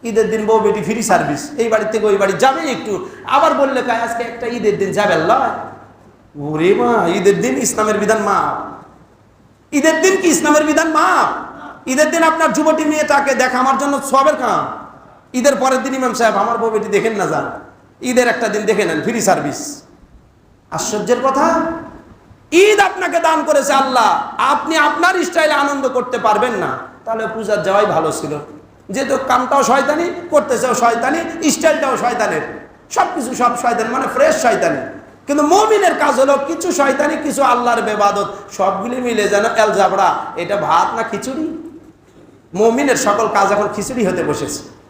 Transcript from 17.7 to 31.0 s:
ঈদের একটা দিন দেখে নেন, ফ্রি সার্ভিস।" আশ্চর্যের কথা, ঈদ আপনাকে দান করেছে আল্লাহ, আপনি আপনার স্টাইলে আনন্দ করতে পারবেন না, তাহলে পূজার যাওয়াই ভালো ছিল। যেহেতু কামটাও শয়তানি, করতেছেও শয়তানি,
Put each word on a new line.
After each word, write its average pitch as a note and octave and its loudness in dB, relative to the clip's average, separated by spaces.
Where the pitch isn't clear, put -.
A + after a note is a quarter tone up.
ঈদের B3 2
একটা A#3+ -2
দিন G#3 -4
দেখে G3+ 2
নেন, D#3+ -2
ফ্রি G3+ -2
সার্ভিস।" D3+ -2
আশ্চর্যের G3+ -2
কথা, D4 2
ঈদ G4+ 6
আপনাকে F#4 0
দান D#4+ 2
করেছে C#4+ 2
আল্লাহ, B3+ 2
আপনি D4 0
আপনার E4 2
স্টাইলে D#4 2
আনন্দ C#4+ 0
করতে B3 -4
পারবেন A3+ 2
না, F#3 -4
তাহলে A3 -4
পূজার G#3+ -4
যাওয়াই G3+ 2
ভালো E3 0
ছিল। D3 -6
যেহেতু C4 -2
কামটাও B3+ 2
শয়তানি, C#4+ 0
করতেছেও B3+ 0
শয়তানি, A#3+ 0